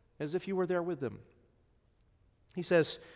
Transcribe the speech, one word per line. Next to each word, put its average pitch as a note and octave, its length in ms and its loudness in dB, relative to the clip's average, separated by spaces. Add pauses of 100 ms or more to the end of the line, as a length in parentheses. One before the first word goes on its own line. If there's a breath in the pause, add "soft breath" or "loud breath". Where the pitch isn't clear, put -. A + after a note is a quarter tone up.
(200)
as D3+ 140 -4
if F3+ 140 -2
you G3 80 -2
were F#3 100 2
there F3 180 2
with E3+ 160 -2
them." A2+ 200 -4 (1400)
He F3+ 80 -4
says, E3 340 4 (180 loud breath)